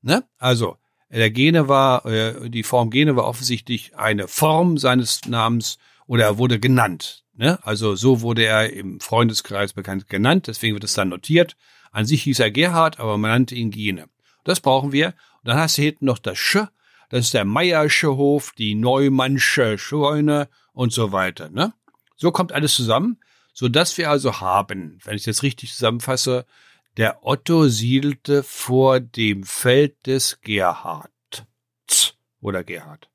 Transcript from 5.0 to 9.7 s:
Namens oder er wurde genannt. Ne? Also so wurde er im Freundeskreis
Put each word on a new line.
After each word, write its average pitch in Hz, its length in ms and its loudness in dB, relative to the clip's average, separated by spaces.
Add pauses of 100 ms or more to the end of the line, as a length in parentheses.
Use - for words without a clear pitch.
Namens 117 500 -2 (300)
oder 117 160 2
er 104 140 2
wurde 120 220 2
genannt. 117 760 0
Ne? 147 300 0
Also 107 320 -2
so 117 260 4
wurde 117 240 0
er 110 260 2
im 95 280 -12
Freundeskreis 107 760 -2